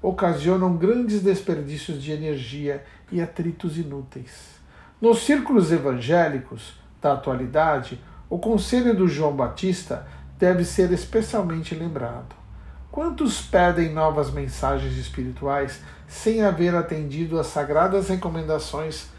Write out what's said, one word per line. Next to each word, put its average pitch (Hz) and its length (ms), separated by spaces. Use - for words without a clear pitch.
ocasionam 180 760
grandes 208 460
desperdícios 156 800
de 147 80
energia 143 720
e 175 80
atritos 165 580
inúteis. 139 800
Nos 226 200
círculos 254 500
evangélicos 139 1040
da 143 120
atualidade, 135 880
o 175 100
conselho 226 580
do 185 100
João 147 300
Batista - 720
deve 180 280
ser 180 260
especialmente 180 840
lembrado. 127 640
Quantos 294 500
pedem 175 500
novas 151 400
mensagens 135 680
espirituais 135 840
sem 226 360
haver 175 320
atendido 160 640
às 147 80
sagradas 170 640
recomendações 156 960